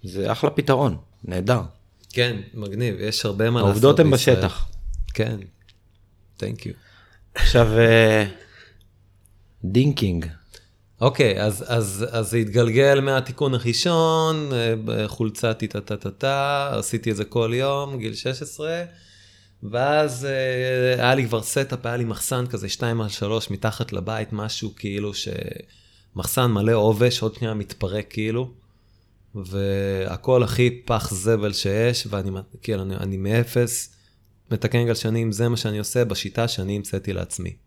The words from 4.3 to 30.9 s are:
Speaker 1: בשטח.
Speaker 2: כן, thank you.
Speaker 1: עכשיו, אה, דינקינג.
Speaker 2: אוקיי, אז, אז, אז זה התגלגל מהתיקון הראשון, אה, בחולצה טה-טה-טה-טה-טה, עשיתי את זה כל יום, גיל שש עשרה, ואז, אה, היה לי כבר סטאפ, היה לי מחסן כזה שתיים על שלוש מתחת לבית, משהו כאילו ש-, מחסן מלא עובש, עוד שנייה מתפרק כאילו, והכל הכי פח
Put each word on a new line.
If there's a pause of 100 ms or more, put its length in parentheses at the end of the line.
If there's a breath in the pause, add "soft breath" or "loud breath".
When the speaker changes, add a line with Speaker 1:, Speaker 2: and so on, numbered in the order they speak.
Speaker 1:
בשטח. (460)
Speaker 2:
כן, (1000)
thank
you. (640 soft breath)
Speaker 1:
עכשיו,
אה, (1400 soft breath)
דינקינג. (760 soft breath)
Speaker 2:
אוקיי,
אז,
אז,
אז
זה
התגלגל
מהתיקון
הראשון,
אה, (100)
בחולצה
טה-טה-טה-טה-טה,
עשיתי
את
זה
כל
יום,
גיל
שש
עשרה, (800 soft breath)
ואז,
אה, (100)
היה
לי
כבר
סטאפ,
היה
לי
מחסן
כזה
שתיים
על
שלוש
מתחת
לבית,
משהו
כאילו
ש-, (880 soft breath)
מחסן
מלא
עובש,
עוד
שנייה
מתפרק
כאילו, (840)
והכל
הכי
פח